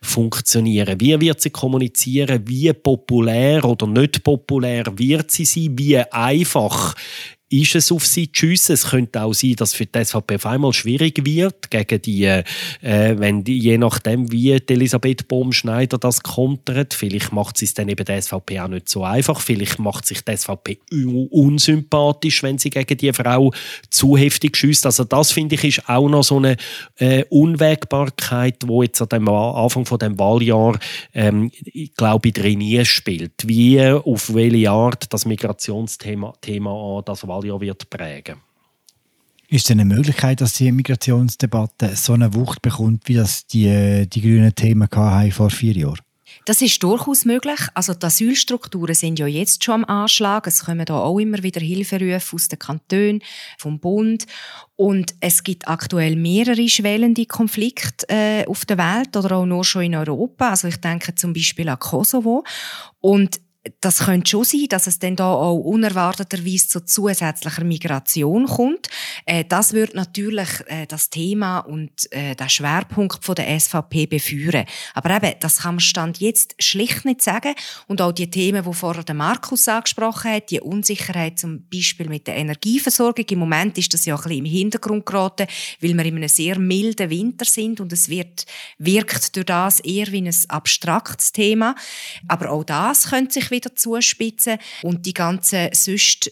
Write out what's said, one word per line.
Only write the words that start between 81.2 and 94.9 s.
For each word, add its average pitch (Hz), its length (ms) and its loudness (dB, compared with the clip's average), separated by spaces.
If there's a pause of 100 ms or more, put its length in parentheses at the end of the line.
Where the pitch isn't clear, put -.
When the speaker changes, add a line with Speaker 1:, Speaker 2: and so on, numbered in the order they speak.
Speaker 3:
zum 160 300 -10
Beispiel 180 400 -6
mit 151 200 -10
der - 80 -8
Energieversorgung. 226 920 -2
Im 185 120 -2
Moment 165 360 0
ist 185 160 -2
das 170 140 -2
ja 156 80 -2
ein 143 80 -6
bisschen 165 160 -4
im 139 80 -6
Hintergrund 208 580 -2
geraten, 196 420 -4 (360)
weil 170 120 0
wir 170 120 0
in 165 100 -4
einem 156 140 -4
sehr 175 280 0
milden 190 520 -2
Winter 220 340 -4
sind 220 340 -2
und 180 140 -10
es 170 160 -2
wird, 175 380 -8 (320)
wirkt 190 580 0
durch 185 80 -4
das 185 360 0
eher 202 320 -4
wie 196 100 -2
ein 175 120 -4 (140)
abstraktes - 840 -2
Thema. 220 420 0 (520)
Aber 165 260 -4
auch 156 120 -4
das 190 460 -2
könnte 262 240 -2
sich - 160 -4
wieder 247 240 -6
zuspitzen 226 840 -2 (260)
und 175 220 -4